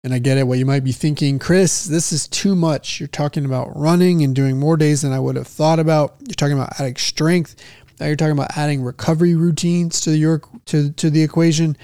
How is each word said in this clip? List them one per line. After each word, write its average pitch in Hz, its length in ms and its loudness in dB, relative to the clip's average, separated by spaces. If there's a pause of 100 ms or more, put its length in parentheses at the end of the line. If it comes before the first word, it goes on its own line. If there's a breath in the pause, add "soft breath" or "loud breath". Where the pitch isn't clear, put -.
And 127 80 -2
I 123 60 0
get 135 180 2
it, 135 100 2
what 127 120 0
you 131 60 0
might 139 200 0
be 131 80 0
thinking, 139 460 -2
"Chris, 180 440 2
this 165 300 -4
is - 160 -6
too 196 260 0
much. 160 460 -2
You're 143 60 -10
talking 147 360 -4
about 131 340 -4
running 175 460 4
and 135 100 2
doing 135 240 0
more 156 200 2
days 151 240 2
than 139 100 -2
I 131 80 -2
would 131 160 -2
have 127 100 -6
thought 156 320 0
about. 156 440 0
You're 214 140 -14
talking 147 200 0
about - 240 -4
adding 135 160 -4
strength. - 640 -2 (420 loud breath)
Now 156 60 -6
you're 147 100 0
talking 156 160 0
about 143 260 -2
adding 147 240 -2
recovery 165 540 0
routines 170 680 0
to 156 160 0
your, 156 240 2 (260)
to, 147 240 0
to 160 180 -2
the 156 120 2
equation. 160 640 2